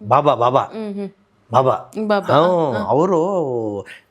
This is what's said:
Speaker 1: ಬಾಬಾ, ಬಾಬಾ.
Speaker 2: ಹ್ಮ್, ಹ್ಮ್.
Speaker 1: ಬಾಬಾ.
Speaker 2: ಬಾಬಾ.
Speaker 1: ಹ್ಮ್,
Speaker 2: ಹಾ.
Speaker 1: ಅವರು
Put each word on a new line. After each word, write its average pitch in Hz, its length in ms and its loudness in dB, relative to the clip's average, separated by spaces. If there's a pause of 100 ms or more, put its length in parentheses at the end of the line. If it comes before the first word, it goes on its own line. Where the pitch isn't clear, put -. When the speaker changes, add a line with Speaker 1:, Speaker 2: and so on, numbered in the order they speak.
Speaker 1:
ಬಾಬಾ, 143 260 4
ಬಾಬಾ. 120 260 2
Speaker 2:
ಹ್ಮ್, 214 340 -8
ಹ್ಮ್. 202 140 -8 (440)
Speaker 1:
ಬಾಬಾ. 127 400 0 (140)
Speaker 2:
ಬಾಬಾ. 202 280 0
Speaker 1:
ಹ್ಮ್, 160 420 2
Speaker 2:
ಹಾ. 104 80 -4
Speaker 1:
ಅವರು 170 580 0 (680)